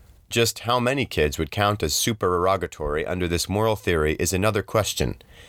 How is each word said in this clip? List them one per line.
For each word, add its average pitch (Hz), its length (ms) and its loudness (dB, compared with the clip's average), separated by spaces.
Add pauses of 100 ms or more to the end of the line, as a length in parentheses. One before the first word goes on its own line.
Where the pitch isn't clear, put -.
(280)
Just 117 320 0
how 120 180 0
many 127 280 0
kids 76 320 0
would 78 120 -2
count 104 320 0
as 78 120 0
supererogatory 90 1120 0
under 90 200 -2
this 82 220 -2
moral 107 280 0
theory 80 420 2
is 90 160 0
another 101 280 2
question. - 540 -2 (320)